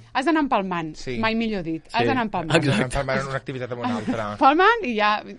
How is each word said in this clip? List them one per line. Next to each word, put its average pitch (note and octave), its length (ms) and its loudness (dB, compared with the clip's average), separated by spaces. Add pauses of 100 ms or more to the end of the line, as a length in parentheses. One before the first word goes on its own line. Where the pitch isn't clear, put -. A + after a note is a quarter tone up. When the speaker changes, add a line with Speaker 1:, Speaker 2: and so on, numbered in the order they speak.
(140)
Speaker 1:
Has B3+ 120 0
d'anar D#4 180 4
empalmant, F3+ 520 -2
Speaker 2:
Sí. - 240 -6
Speaker 1:
mai A3+ 160 2
millor A3 260 -2
dit. D#3+ 220 -6
Speaker 3:
Sí. - 80 -20
Speaker 1:
Has A#3 160 2
d'anar C4 160 0
empalmant. E3+ 320 -2
Speaker 2:
Has E3 60 4
d'anar C3+ 240 2
Speaker 3:
Exacte. B2+ 140 -6
Speaker 2:
empalmant C3+ 200 -2
en C3+ 80 -4
una C3+ 100 -4
activitat B2+ 360 -8
amb A#2+ 80 -8
una B2 80 -2
Speaker 1:
Has A2+ 180 -4
Speaker 2:
altra. G#2 240 -4
Speaker 1:
empalmant F4+ 540 4
i B3 100 -2
ja... G#3 260 2 (180)